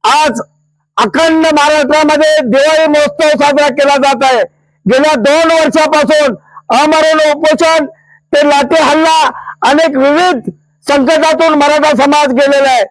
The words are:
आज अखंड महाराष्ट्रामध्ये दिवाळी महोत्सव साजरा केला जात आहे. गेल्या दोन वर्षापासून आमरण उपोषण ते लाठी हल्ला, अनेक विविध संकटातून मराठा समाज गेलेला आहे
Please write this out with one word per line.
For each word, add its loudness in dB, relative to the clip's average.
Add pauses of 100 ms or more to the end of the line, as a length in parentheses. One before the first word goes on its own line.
आज 0 (560)
अखंड 0
महाराष्ट्रामध्ये 0
दिवाळी 0
महोत्सव -2
साजरा 0
केला 0
जात 0
आहे. 0 (440)
गेल्या 2
दोन 0
वर्षापासून 0 (420)
आमरण 0
उपोषण 0 (500)
ते 2
लाठी 0
हल्ला, 0 (320)
अनेक 0
विविध 0 (380)
संकटातून 0
मराठा 0
समाज 2
गेलेला 0
आहे 0